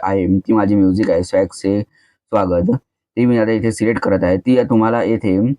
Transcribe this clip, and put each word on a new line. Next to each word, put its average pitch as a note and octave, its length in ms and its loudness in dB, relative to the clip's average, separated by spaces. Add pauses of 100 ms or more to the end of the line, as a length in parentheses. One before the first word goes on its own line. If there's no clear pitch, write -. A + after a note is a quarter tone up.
आहे F#2+ 360 0
ती A2+ 140 -2
माझी G#2 220 0
म्युझिक F#2+ 340 2
आहे, F2 140 0
स्वॅग F#2+ 300 0
से G2+ 280 -2
स्वागत, F#2 920 -4 (140)
ती - 400 -6
मी B2 120 2
आता A2+ 140 0
इथे A2 200 0
सिलेक्ट A2 300 -2
करत F#2+ 220 -2
आहे. F2+ 140 0
ती B2+ 260 0
तुम्हाला A2+ 400 0
येथे G#2+ 560 0